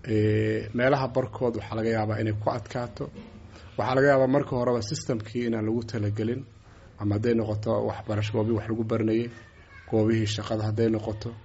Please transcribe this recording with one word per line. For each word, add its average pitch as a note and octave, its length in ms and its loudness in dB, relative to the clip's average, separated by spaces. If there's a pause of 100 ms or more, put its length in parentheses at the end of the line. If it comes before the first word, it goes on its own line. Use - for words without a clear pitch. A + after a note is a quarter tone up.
Eh, G#2+ 680 2
meelaha C3 340 2
barkood B2+ 500 -2
waxaa G#2+ 180 -8
laga A2 140 0
yaabaa G#2+ 320 0
inay A2 120 0
ku - 160 -2
adkaato. A#2+ 560 -6 (680)
Waxaa A#2+ 200 0
laga C#3 120 6
yaabaa C3+ 200 6
marka C#3 280 2
horeba B2 260 2
systemkii A#2+ 680 -4
inaan A2 180 0
lagu A2+ 180 0
talagelin, A2 580 -2 (580)
ama G2+ 160 0
hadday A#2 200 2
noqoto G#2+ 360 0 (160)
waxbarasho, G#2 460 -2
goobihii A2+ 240 2
wax F#2 120 -4
lagu A2+ 140 -2
baranayay, A2+ 460 0 (580)
goobihii A2 400 4
shaqada G#2+ 360 -4
hadday A2 260 2
noqoto. A2 400 -4 (160)